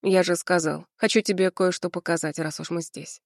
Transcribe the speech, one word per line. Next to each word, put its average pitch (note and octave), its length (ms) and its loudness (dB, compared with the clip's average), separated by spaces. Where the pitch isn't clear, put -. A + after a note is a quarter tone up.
«Я F#3 200 4
же F3 140 2
сказал, D#3+ 500 -2
хочу A3 260 2
тебе F#3 280 2
кое-что F#3 380 0
показать, E3+ 500 -4
раз D#3 220 -6
уж D3+ 100 -10
мы E3+ 120 -2
здесь». - 440 -14